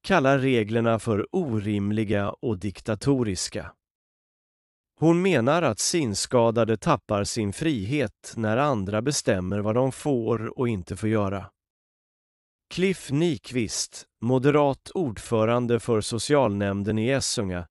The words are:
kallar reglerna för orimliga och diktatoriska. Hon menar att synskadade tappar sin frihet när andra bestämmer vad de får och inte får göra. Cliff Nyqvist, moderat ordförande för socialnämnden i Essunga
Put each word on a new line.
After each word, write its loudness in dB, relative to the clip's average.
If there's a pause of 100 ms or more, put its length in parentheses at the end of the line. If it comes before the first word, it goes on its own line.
kallar 4
reglerna 2
för -2
orimliga 0
och -4
diktatoriska. -2 (1300)
Hon 4
menar 4
att 0
synskadade 2
tappar 0
sin -4
frihet -4
när 0
andra 0
bestämmer 0
vad -2
de 2
får -2
och 0
inte -4
får -2
göra. -2 (1200)
Cliff -2
Nyqvist, -2 (160)
moderat 2
ordförande 0
för 0
socialnämnden 0
i 0
Essunga -2